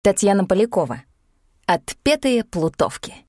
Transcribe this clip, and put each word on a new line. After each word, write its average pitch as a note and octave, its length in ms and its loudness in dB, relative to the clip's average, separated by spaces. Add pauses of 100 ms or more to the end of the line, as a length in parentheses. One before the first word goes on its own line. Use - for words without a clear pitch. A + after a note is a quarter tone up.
Татьяна G3 420 2
Полякова. F#3 600 0 (640)
«Отпетые C4 760 0
плутовки». - 680 -4 (160)